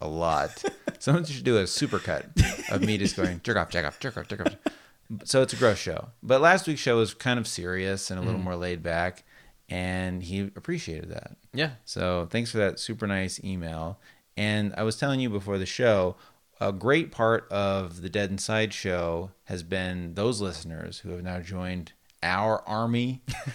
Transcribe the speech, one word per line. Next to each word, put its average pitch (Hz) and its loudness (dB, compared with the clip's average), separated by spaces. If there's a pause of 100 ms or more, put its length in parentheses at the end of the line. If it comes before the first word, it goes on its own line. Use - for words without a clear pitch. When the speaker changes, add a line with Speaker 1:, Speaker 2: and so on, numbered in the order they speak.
Speaker 1:
a 78 -4
lot. 80 0 (380)
Someone 165 4
should 135 -8
do 127 6
a 98 6
supercut - 0
of 92 2
me 107 4
just 101 2
going 90 0
jerk 117 0
off, 85 2
jack 87 0
off, - -6
jerk 131 -6
off, - -8
jerk 101 -8
off. - 0 (680)
So - 4
it's 131 2
a 117 -6
gross 110 6
show. 80 -6 (120)
But 131 4
last 175 6
week's 151 -2
show 120 4
was 110 4
kind 123 0
of 110 -4
serious 92 -2
and 92 -4
a 92 -2
little 92 0
Speaker 2:
Mm-hmm. 92 -2
Speaker 1:
more 90 -2
laid 87 -4
back, 85 -2 (460)
and 92 -2
he 92 -4 (160)
appreciated 85 -6
that. - -12 (180)
Speaker 2:
Yeah. 147 0 (140)
Speaker 1:
So 90 0
thanks 113 -2
for 113 -2
that 98 2
super 110 -4
nice 95 0
email. 85 -4 (360)
And 104 0
I 104 -2
was 110 0
telling 139 0
you 123 0
before 101 -2
the 95 0
show, 98 4 (440)
a 101 0
great 123 2
part 113 2
of 98 0
the 92 -6
Dead 101 0
Inside 110 0
show 87 -2 (140)
has 92 -6
been 90 -4
those 104 0
listeners 82 -6
who - -12
have 87 -6
now 90 -4
joined 90 -6 (300)
our 101 2
army. 117 0
Speaker 2:
<laughs> 127 -6 (220)